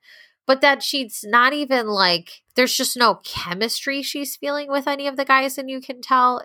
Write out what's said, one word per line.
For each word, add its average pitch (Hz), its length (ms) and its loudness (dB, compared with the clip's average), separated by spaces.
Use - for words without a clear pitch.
But 262 140 2
that 277 220 4
she's 262 440 -6
not 240 260 4
even, 262 340 0
like, 185 560 0
there's 254 200 2
just - 220 -2
no 226 260 4
chemistry 226 800 -6
she's 285 320 -8
feeling 285 360 -6
with 277 160 -2
any 277 200 -2
of 269 100 -4
the 277 80 -2
guys, 269 320 2
and 262 120 -8
you 262 120 -8
can 254 200 -12
tell. 247 420 2